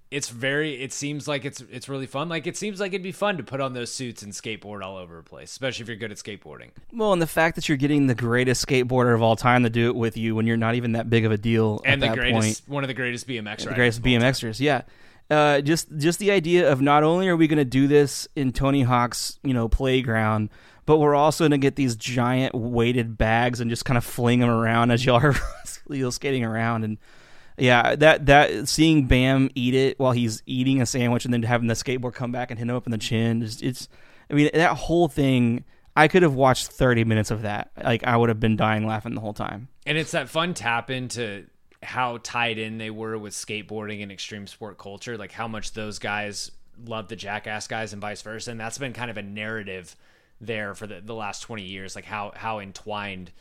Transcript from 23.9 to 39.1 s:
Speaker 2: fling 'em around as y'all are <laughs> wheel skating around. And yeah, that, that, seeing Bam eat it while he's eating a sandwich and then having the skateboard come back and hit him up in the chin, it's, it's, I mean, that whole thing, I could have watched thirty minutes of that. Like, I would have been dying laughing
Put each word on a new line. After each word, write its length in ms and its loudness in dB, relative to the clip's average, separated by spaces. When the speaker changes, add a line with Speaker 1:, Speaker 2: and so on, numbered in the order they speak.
Speaker 2:
fling 420 2
'em 60 4
around 420 2
as 140 2
y'all 180 6
are 120 4
<laughs> 260 -14
wheel 240 -4
skating 340 -2
around. 400 -2
And 120 -4
yeah, 380 6
that, 300 6
that, 420 6
seeing 380 4
Bam 480 4
eat 200 0
it 240 2
while 140 2
he's 340 -2
eating 340 0
a 60 2
sandwich 400 0
and 80 0
then 80 0
having 240 0
the 80 0
skateboard 400 -4
come 180 -6
back 180 -6
and 80 -10
hit 100 -6
him 80 -2
up 100 -8
in 60 -4
the 60 -2
chin, 440 0
it's, 180 -10
it's, 280 -6
I 40 -2
mean, 200 4
that 220 2
whole 320 2
thing, 560 2
I 120 8
could 140 4
have 120 6
watched 340 4
thirty 360 2
minutes 280 2
of 100 -4
that. 280 -6
Like, 220 0
I 120 2
would 120 4
have 120 0
been 160 2
dying 300 0
laughing 280 -6